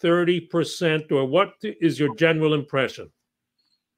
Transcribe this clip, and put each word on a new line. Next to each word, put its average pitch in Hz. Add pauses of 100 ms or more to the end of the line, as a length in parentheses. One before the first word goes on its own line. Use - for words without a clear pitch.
thirty 175
percent, 160
or 135
what 190 (100)
is 160
your 143
general 156
impression? 131 (880)